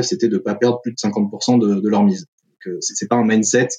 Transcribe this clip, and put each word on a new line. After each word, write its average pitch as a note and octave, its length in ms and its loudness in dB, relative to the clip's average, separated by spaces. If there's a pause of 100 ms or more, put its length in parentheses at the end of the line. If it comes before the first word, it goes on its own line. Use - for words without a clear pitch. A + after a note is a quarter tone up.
F, - 0 -
c'était - 280 -2
de G2 100 -2
pas G2+ 160 -4
perdre A#2+ 260 0
plus A#2 120 -6
de - 40 -16
cinquante G#2 320 -2
pour G#2 140 -10
cent B2 160 4
de, G2+ 200 2
de G#2 100 -2
leur G#2 140 2
mise. F#2 220 2 (240)
Donc, - 240 -14
euh, F2 80 -8
c'est, - 140 -8
c'est G#2 120 -6
pas A#2+ 80 2
un A#2 100 2
mindset A2 540 2